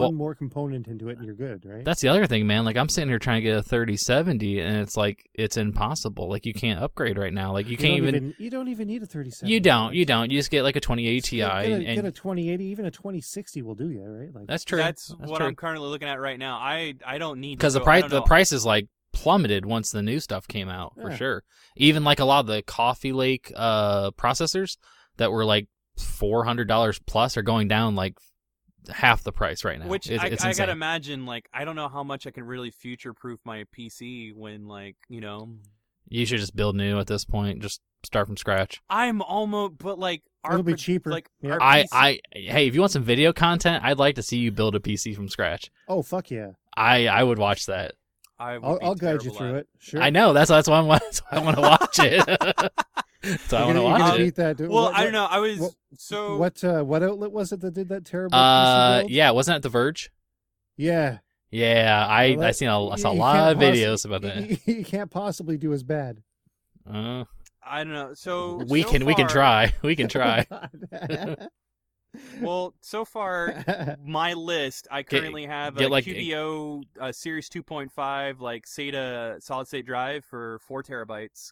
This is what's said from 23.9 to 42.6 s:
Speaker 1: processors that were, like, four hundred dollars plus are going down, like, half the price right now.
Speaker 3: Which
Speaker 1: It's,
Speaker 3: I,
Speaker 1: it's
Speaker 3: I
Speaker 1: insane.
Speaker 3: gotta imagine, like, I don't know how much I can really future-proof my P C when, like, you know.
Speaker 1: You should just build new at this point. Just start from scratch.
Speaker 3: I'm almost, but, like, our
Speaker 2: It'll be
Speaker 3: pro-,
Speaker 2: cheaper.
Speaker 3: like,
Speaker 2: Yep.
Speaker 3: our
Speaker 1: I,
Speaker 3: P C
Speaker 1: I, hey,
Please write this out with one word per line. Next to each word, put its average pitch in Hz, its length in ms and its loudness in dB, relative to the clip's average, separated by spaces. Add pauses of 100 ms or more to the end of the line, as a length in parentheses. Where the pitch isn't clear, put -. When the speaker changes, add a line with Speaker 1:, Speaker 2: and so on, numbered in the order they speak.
Speaker 1:
processors 160 680 -2 (400)
that 110 160 2
were, 110 100 0
like, 104 240 2 (300)
four 113 480 0
hundred 120 240 -2
dollars 110 300 2
plus 120 360 0
are 117 60 -2
going 107 260 2
down, 107 280 2
like, 95 220 -4 (760)
half 120 320 4
the 104 80 -6
price 85 340 -4
right 78 140 -6
now. 85 80 -10
Speaker 3:
Which 185 240 -6
Speaker 1:
It's, 117 120 -2
Speaker 3:
I, 180 40 -2
Speaker 1:
it's 190 180 -2
Speaker 3:
I 185 40 2
Speaker 1:
insane. 190 120 -2
Speaker 3:
gotta 185 120 -2
imagine, 156 520 -6
like, 120 260 -12
I 135 140 -8
don't 160 100 -10
know 151 120 -8
how 139 160 -8
much 139 240 -10
I - 20 -12
can 123 140 -16
really 123 260 -10
future-proof 123 720 -14
my 110 280 -14
P 117 180 -16
C 120 420 -16
when, 104 360 -16
like, 101 280 -16 (140)
you 117 120 -14
know. 107 340 -14 (520)
Speaker 1:
You 117 200 -2
should 117 100 -2
just 101 180 -6
build 104 200 0
new 101 240 0
at 98 80 -4
this 104 180 -4
point. 101 380 -4
Just - 180 -12 (220)
start 101 240 -2
from 101 100 -10
scratch. 95 500 -2
Speaker 3:
I'm 220 360 0
almost, 202 560 -4
but, 190 180 -8
like, 175 240 -4 (220)
our 156 80 -4
Speaker 2:
It'll 180 120 2
be 170 100 0
Speaker 3:
pro-, - 40 -2
Speaker 2:
cheaper. 175 320 -2
Speaker 3:
like, 165 200 -6 (120)
Speaker 2:
Yep. 143 120 -4
Speaker 3:
our 160 100 2
Speaker 1:
I, 139 180 8
Speaker 3:
P - 60 2
C - 60 -12
Speaker 1:
I, 135 260 4 (140)
hey, 123 340 0